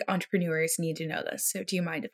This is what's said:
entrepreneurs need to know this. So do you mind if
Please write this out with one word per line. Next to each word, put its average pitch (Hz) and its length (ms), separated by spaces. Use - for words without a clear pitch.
entrepreneurs 165 720
need 160 160
to 165 120
know - 140
this. - 260
So 190 160
do 190 120
you 180 80
mind 160 200
if - 100